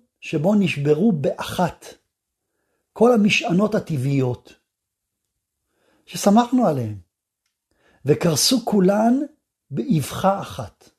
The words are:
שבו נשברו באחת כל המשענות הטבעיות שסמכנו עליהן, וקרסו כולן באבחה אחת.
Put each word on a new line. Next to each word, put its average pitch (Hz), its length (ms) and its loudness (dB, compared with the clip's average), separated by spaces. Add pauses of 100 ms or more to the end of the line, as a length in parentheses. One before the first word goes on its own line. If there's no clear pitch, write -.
(200)
שבו 165 340 -2
נשברו 160 580 2
באחת - 760 -4 (1040)
כל 240 220 4
המשענות 202 600 2
הטבעיות 135 800 -4 (1500)
שסמכנו 233 600 2
עליהן, 117 320 -4 (1040)
וקרסו 151 600 0
כולן 208 500 2 (560)
באבחה 190 720 -2
אחת. - 480 -14 (100)